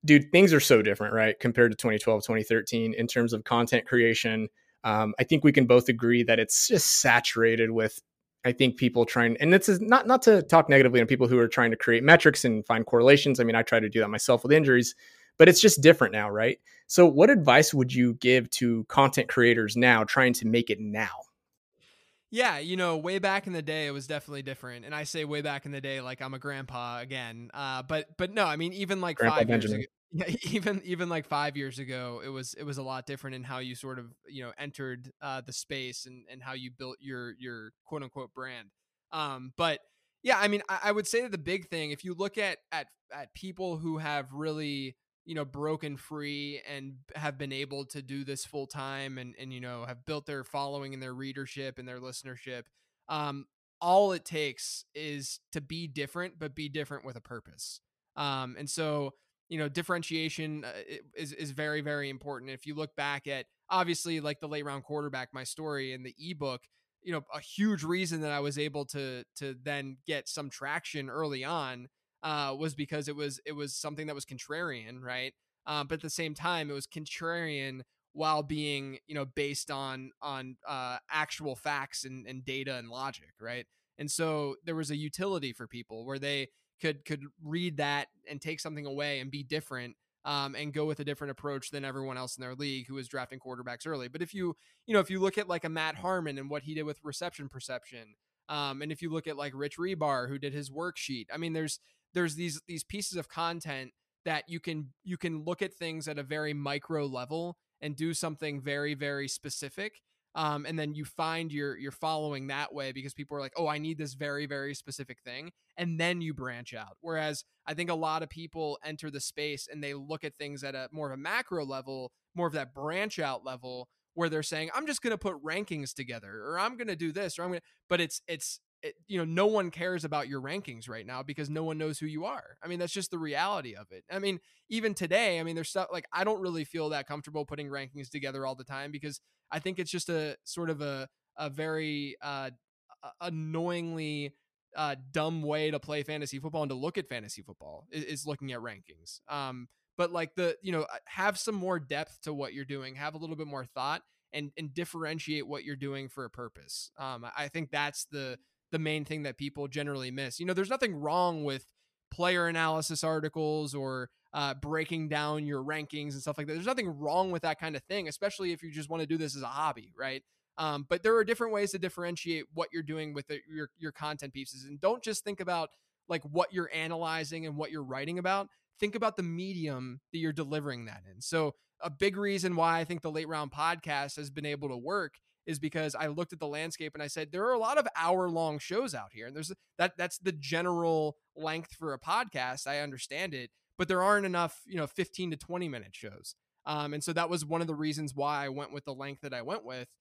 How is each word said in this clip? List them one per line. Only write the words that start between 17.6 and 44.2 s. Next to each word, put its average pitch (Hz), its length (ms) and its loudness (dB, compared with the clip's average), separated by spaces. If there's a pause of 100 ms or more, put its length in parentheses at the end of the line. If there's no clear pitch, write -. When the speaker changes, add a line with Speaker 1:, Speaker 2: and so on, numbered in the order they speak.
Speaker 1:
would 127 180 6
you 123 220 6
give 123 380 8
to 117 320 2
content - 440 6
creators 117 480 6
now 120 280 8
trying 127 280 6
to 113 140 0
make 117 240 4
it 101 100 2
now? 107 300 -2 (1200)
Speaker 2:
Yeah, 220 260 2
you 165 180 -2
know, 175 200 4
way 175 220 0
back 196 300 2
in 185 40 -4
the 165 100 -2
day, 151 260 -2
it - 20 -2
was 139 160 -6
definitely 143 360 -6
different, 127 420 -10
and 147 100 -10
I 151 80 -6
say 151 220 -4
way 147 180 -2
back 143 240 -4
in 143 60 -8
the 139 80 -6
day 135 200 -4
like 127 220 -10
I'm 131 100 -6
a 131 60 -8
grandpa 127 640 -8
again, 120 520 -10
uh, 131 300 -4
but, 151 240 -4 (100)
but 185 160 -2
no, 208 120 4
I 156 100 2
mean, 165 180 -2
even, 190 280 -2
like, 175 160 -2
Speaker 1:
Grandpa 117 220 4
Speaker 2:
five 113 100 4
years 117 160 4
Speaker 1:
Benjamin. 107 160 0
Speaker 2:
ago, - 80 -8 (100)
<laughs> - 140 -20
yeah, 170 240 -2 (160)
even, 202 320 0
even, 175 240 -2
like, 160 180 -2
five 147 300 -2
years 135 240 -8
ago, 127 440 -8
it 131 40 -10
was, 131 260 -10
it - 80 -12
was 143 160 -8
a 135 60 -8
lot 131 200 -8
different 135 300 -10
in 127 80 -10
how 127 160 -8
you 127 160 -8
sort 127 240 -12
of, 120 140 -16 (160)
you 131 160 -12
know, 120 140 -12
entered, 135 520 -10 (100)
uh, 135 200 -8
the 127 120 -16
space 131 540 -10
and, 127 240 -20
and 131 100 -18
how 131 120 -12
you 127 180 -10
built 127 300 -14
your, 123 380 -10
your 120 340 -14 (120)
quote 151 200 -10
unquote 127 280 -14
"brand." 127 360 -12 (420)
Um, 135 460 -6
but, 165 240 0 (420)
yeah, 247 160 4
I 202 80 4
mean, 208 220 2
I, 190 160 -2
I 208 80 2
would 208 160 0
say 233 140 0
that 247 100 -6
the 196 60 -6
big 175 300 -6
thing, 156 220 -6
if 143 140 -10
you 180 100 -8
look 196 240 -4
at, 202 200 -2 (120)
at, 151 160 -6 (260)
at 156 220 -14
people 185 420 -6
who 160 220 -4
have 147 340 -4